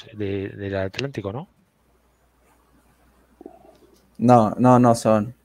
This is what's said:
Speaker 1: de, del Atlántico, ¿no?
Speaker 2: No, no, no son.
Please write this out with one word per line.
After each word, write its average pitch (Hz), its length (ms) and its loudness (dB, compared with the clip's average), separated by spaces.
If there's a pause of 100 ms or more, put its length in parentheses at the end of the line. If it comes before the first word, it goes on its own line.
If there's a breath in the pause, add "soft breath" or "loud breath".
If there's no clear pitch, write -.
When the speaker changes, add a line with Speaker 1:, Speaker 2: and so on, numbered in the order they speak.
(140)
Speaker 1:
de, 98 360 -8
del 101 260 -10
Atlántico, 98 580 -8
¿no? 156 140 -14 (2750)
Speaker 2:
No, 117 400 4
no, 123 220 4
no 120 160 4
son. 110 380 -2 (120)